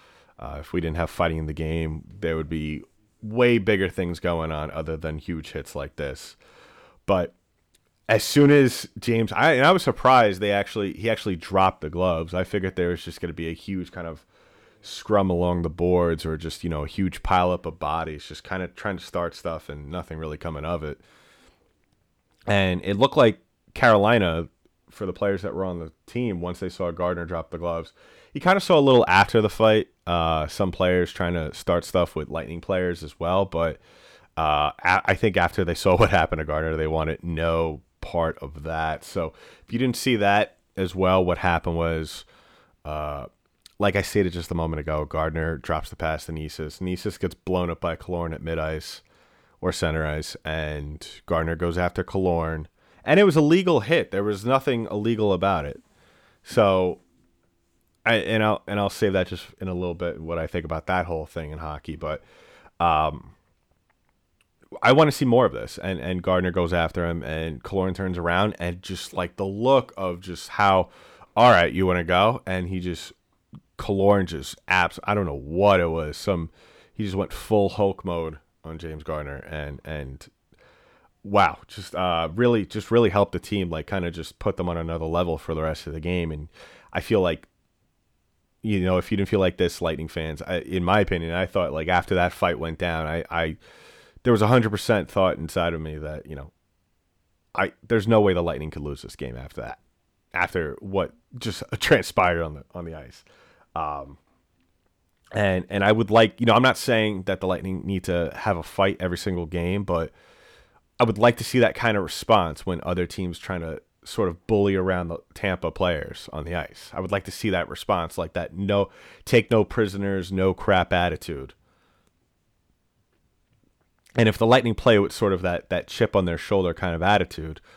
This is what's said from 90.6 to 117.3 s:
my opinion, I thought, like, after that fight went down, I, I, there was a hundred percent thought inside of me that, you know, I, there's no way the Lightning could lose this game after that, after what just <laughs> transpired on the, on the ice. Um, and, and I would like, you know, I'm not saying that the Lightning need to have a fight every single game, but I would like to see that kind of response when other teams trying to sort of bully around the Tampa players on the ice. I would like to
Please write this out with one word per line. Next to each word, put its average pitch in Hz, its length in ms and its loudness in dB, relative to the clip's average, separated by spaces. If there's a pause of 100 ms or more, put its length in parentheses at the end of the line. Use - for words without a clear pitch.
my 101 160 4
opinion, 85 320 -2
I 90 140 -2
thought, 85 260 -2
like, 80 160 -4
after 90 260 2
that 87 180 2
fight 87 260 0
went 80 200 -6
down, 80 280 -4
I, 80 220 -4
I, 82 280 -2 (680)
there 123 100 4
was 107 100 6
a 107 40 4
hundred 113 240 4
percent 104 400 0
thought 95 260 2
inside 85 380 -4
of 80 60 -8
me 78 180 -10
that, 76 280 -10
you 76 100 -14
know, 69 160 -16 (1040)
I, 95 180 -2 (140)
there's 110 220 2
no 110 120 8
way 101 120 6
the 87 100 2
Lightning 78 280 -4
could 76 120 -10
lose 71 200 -8
this - 140 -18
game 60 200 -10
after 65 240 -14
that, 58 200 -12 (520)
after 85 480 -2
what 95 320 -2 (260)
just 110 320 -8
<laughs> - 100 -6
transpired 90 640 2
on 76 120 -6
the, 71 180 -18
on 87 120 -10
the 82 100 -12
ice. 71 300 -20 (500)
Um, 73 440 -6 (1160)
and, 95 360 0
and 98 160 0
I 104 60 6
would 107 200 2
like, 113 300 6
you 117 60 0
know, 110 80 8
I'm 120 80 6
not 127 160 4
saying 107 460 0
that 92 160 -4
the 92 80 -2
Lightning 92 360 -4
need 92 200 -4
to 87 300 -2
have 101 220 -2
a 82 60 -6
fight 98 380 0
every 90 180 -4
single 87 280 -4
game, 87 380 -2
but 82 280 -2 (880)
I 123 60 4
would 110 140 0
like 117 180 6
to 110 80 -8
see - 140 0
that 117 160 4
kind 113 220 0
of 101 60 0
response 85 640 0
when 90 180 -4
other 87 240 -2
teams 90 320 -8
trying 90 220 -8
to 80 220 -10 (240)
sort 101 220 -2
of 85 180 -8
bully 101 300 2
around 92 320 0
the 82 100 -8 (160)
Tampa 90 360 -4
players - 640 -4
on 76 120 -8
the 85 100 -6
ice. - 400 -10
I - 60 -8
would 92 120 -6
like 98 120 -2
to 98 60 -14